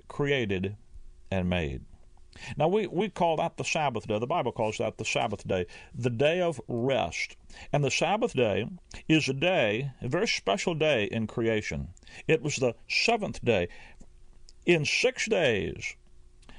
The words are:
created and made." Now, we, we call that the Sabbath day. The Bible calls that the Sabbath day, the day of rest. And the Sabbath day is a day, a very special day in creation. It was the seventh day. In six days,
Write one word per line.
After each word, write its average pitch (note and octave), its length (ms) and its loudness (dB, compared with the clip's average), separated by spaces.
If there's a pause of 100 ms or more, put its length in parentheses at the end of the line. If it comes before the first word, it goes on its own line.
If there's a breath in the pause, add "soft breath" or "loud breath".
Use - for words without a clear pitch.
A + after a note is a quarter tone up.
created G#2 680 0 (560)
and F#2 180 0
made." D2+ 320 -2 (760 loud breath)
Now, D3 120 2
we, G3+ 180 2
we G3+ 220 -2
call E3+ 300 0
that E3+ 180 -2
the - 80 -6
Sabbath C#3 420 -2
day. G#2+ 140 0
The A#2+ 80 -2
Bible C#3+ 240 0
calls A2 260 -2
that G#2+ 180 -2
the - 80 -6
Sabbath A#2 420 -2
day, F#2 200 0 (260 loud breath)
the B2 160 -2
day C#3+ 320 2
of E3+ 280 -2
rest. A#2 680 -2 (360 loud breath)
And D3 100 4
the C3+ 80 2
Sabbath G3+ 420 2
day G#2+ 360 2 (400 loud breath)
is D#3 200 4
a C3+ 60 0
day, C3+ 560 2 (120)
a B2 60 -2
very F3 200 0
special - 460 0
day D3 300 4
in A2 220 -2
creation. G#2+ 640 0 (400 loud breath)
It D#3 140 4
was D3 140 -4
the B2 200 0 (120)
seventh G#3+ 560 0
day. G2 240 4 (960 loud breath)
In E3 180 4
six - 420 0
days, B2 720 0 (640 loud breath)